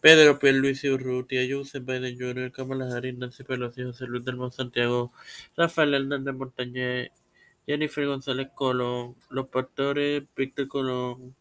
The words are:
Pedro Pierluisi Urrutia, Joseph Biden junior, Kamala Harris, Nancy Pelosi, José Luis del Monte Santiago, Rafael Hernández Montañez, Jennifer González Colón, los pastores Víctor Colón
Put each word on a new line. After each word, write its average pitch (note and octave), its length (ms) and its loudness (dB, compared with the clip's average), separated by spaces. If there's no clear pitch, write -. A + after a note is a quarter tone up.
Pedro D3+ 380 10
Pierluisi C3+ 520 4
Urrutia, B2+ 580 -2
Joseph C3+ 360 -6
Biden B2+ 340 -4
junior, B2+ 340 -6
Kamala C3 420 -6
Harris, B2 220 -6
Nancy B2 260 -10
Pelosi, B2 420 -6
José B2+ 220 -8
Luis A#2+ 180 -6
del B2 120 -4
Monte B2 200 -8
Santiago, A#2+ 560 0
Rafael D#3+ 380 2
Hernández C3+ 400 -2
Montañez, B2+ 760 -4
Jennifer D3 400 -2
González C3+ 480 -2
Colón, B2 640 -2
los C3 180 -4
pastores C#3 760 -2
Víctor C3+ 320 -2
Colón B2+ 720 -4